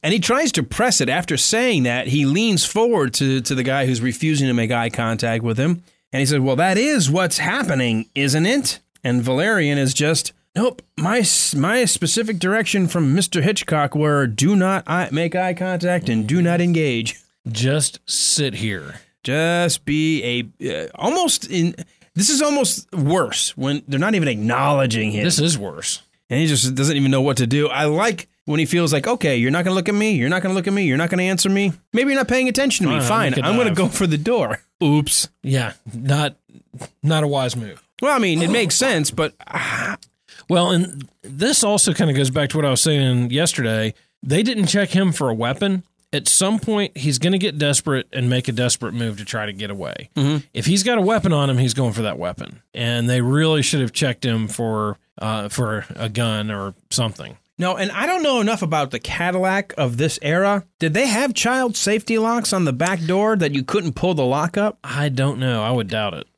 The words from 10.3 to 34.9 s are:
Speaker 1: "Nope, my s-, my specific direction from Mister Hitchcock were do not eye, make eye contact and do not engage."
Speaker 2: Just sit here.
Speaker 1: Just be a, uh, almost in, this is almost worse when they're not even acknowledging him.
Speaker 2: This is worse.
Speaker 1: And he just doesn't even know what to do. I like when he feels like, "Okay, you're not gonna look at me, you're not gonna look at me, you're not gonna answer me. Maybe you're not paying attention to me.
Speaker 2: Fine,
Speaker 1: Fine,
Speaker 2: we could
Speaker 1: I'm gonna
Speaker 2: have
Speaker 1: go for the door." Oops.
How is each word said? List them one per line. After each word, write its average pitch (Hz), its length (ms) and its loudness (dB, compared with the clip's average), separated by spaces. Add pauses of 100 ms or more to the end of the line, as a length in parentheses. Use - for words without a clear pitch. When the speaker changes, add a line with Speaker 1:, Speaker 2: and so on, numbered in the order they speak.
Speaker 1:
"Nope, 240 260 0 (160)
my 190 220 0
s-, - 360 2
my 202 280 2
specific 214 560 0
direction 190 480 0
from 156 260 2
Mister 180 280 0
Hitchcock 151 540 0
were 147 320 2
do 131 280 2
not 190 320 2
eye, 170 240 -2
make 165 240 -2
eye 180 180 -2
contact 180 540 -2
and 110 180 0
do 151 160 2
not 170 200 2
engage." 151 580 0 (320)
Speaker 2:
Just 131 480 0 (100)
sit - 460 0
here. 95 460 -6 (220)
Speaker 1:
Just 165 600 0
be 147 680 0 (120)
a, 80 240 -4
uh, - 100 -10
almost 302 540 0
in, 170 260 0 (400)
this 196 140 2
is 285 120 0
almost 285 520 0
worse 156 640 0
when 143 280 -2
they're 139 140 -2
not 208 160 2
even 160 140 2
acknowledging 120 840 0
him. 104 140 -2
Speaker 2:
This 175 140 2
is 156 180 2
worse. 87 440 -8 (280)
Speaker 1:
And 120 100 0
he 160 80 2
just 131 260 2
doesn't 139 220 2
even 139 160 4
know 135 100 4
what 139 160 2
to 123 100 2
do. 147 200 2
I 139 180 0
like 175 440 0 (160)
when 151 140 0
he 160 60 2
feels 165 280 2
like, 143 140 0
"Okay, 190 300 0
you're 120 140 2
not 170 140 0
gonna 185 100 0
look 185 140 0
at 208 60 0
me, 214 180 2
you're 131 160 2
not 180 120 0
gonna 185 120 -2
look 190 140 -2
at 196 60 0
me, 202 120 0
you're 131 120 2
not 165 120 0
gonna 180 140 0
answer 190 260 0
me. 196 240 2 (180)
Maybe 262 200 2
you're 269 80 2
not 262 100 0
paying 254 180 2
attention 254 400 0
to 135 60 2
me. 151 60 0
Speaker 2:
Fine, 127 100 2
Speaker 1:
Fine, 214 220 2
Speaker 2:
we 127 40 0
could 135 100 0
Speaker 1:
I'm 202 120 2
gonna 240 120 2
Speaker 2:
have 165 80 0
Speaker 1:
go 185 120 2
for - 180 0
the 151 100 2
door." 165 440 -2 (200)
Oops. 147 460 2 (160)